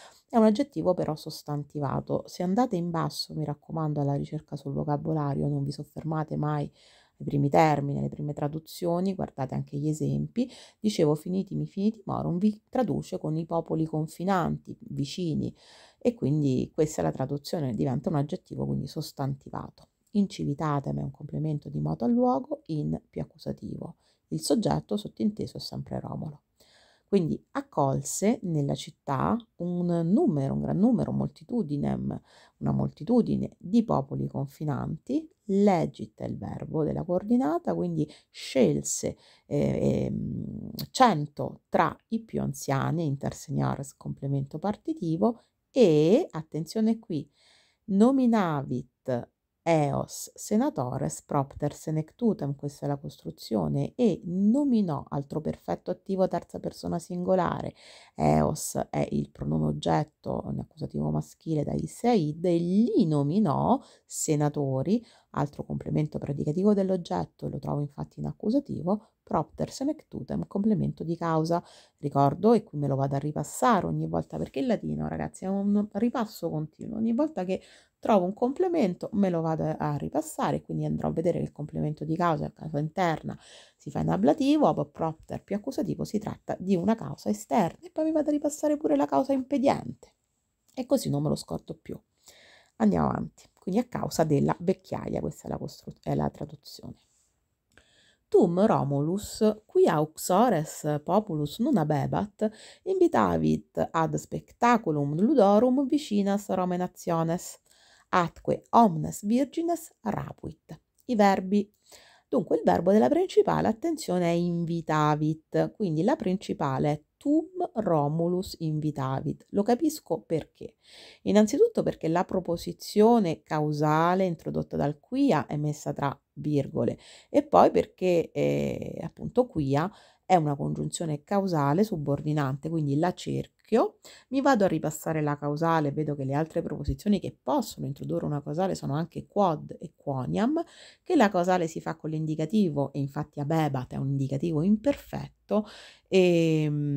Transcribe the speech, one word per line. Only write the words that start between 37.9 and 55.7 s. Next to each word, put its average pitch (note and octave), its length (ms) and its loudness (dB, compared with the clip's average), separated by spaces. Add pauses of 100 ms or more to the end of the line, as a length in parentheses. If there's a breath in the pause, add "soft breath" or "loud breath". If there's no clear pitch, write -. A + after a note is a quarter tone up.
scelse, - 880 0 (280 soft breath)
eh, - 600 0
ehm, - 640 -6 (200)
cento D3+ 760 2
tra F3 280 0 (140)
i A3+ 120 -4
più D3 200 -6
anziani, C#3 640 -2
inter C3+ 280 -4
seniores, C3+ 600 -4
complemento C#3 600 -6
partitivo, G#3 840 -2 (260 soft breath)
e, F3+ 600 6
attenzione A3 680 -2
qui, D#3+ 300 -6 (560 soft breath)
nominavit F#3+ 1400 2 (340)
eos C#3+ 680 0
senatores D3+ 880 -2
propter C#3+ 520 -2
senectutem, D#3 800 -2
questa C#3+ 300 -10
è C#3+ 40 -2
la C#3+ 80 -2
costruzione, D3+ 1000 -4
e G#3+ 300 2
nominò G3+ 840 2
altro D3 320 -6
perfetto D#3+ 520 -6